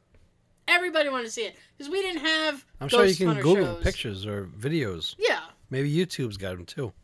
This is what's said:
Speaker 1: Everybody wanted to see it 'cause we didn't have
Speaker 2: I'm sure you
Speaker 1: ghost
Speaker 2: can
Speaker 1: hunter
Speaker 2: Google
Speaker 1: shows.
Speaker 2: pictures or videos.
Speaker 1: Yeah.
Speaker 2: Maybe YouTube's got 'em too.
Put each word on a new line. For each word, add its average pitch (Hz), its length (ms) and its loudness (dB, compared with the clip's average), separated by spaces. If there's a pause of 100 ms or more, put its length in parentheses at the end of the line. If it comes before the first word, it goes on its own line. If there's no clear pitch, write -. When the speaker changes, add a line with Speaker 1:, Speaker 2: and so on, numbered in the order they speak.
(680)
Speaker 1:
Everybody 330 400 2
wanted 254 160 -2
to 220 80 -8
see 233 120 -4
it 180 120 -10 (200)
'cause 285 140 -14
we 381 100 -2
didn't 370 200 -2
have 311 440 0 (160)
Speaker 2:
I'm 139 80 -4
sure 240 140 6
you 196 60 8
Speaker 1:
ghost 170 100 4
Speaker 2:
can 180 80 2
Speaker 1:
hunter 151 160 2
Speaker 2:
Google 180 320 4
Speaker 1:
shows. - 80 -10
Speaker 2:
pictures 107 420 -2
or 101 220 -4
videos. 104 720 -4
Speaker 1:
Yeah. 392 220 0 (300)
Speaker 2:
Maybe 139 220 0
YouTube's 143 440 -2
got 95 160 -6
'em 87 120 -10
too. - 280 -8 (120)